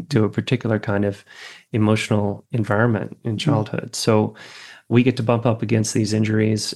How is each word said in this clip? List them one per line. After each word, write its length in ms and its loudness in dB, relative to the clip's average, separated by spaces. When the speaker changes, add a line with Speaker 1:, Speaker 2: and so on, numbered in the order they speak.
Speaker 1:
to 140 4
a 40 2
particular 500 -2
kind 280 -2
of 180 -6
emotional 800 2
environment 720 0
in 120 -4
Speaker 2:
Mm. 40 -8
Speaker 1:
childhood. 560 -2
So 380 2
we 120 6
get 140 2
to 60 -2
bump 240 0
up 160 0
against 320 0
these 180 0
injuries, 640 0